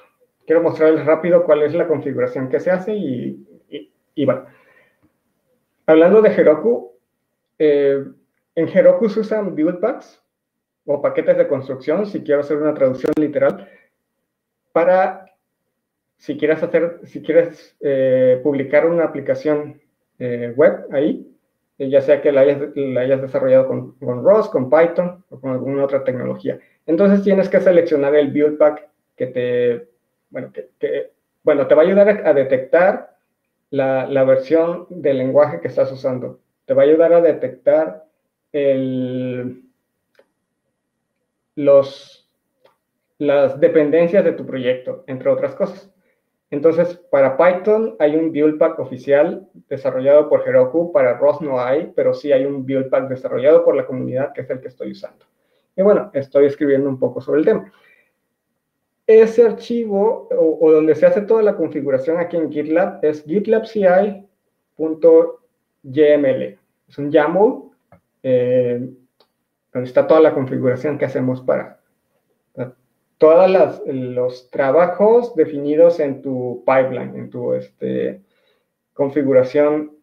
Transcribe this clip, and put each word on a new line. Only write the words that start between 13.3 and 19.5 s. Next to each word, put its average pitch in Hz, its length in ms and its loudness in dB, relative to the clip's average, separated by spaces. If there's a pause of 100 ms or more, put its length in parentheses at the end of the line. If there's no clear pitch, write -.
para 185 540 0 (880)
si 139 200 -10
quieres 156 260 -2
hacer, 170 420 -2
si - 180 -16
quieres, - 580 -2
eh, 131 600 2
publicar 147 440 0
una 170 180 0
aplicación, 147 760 -4 (380)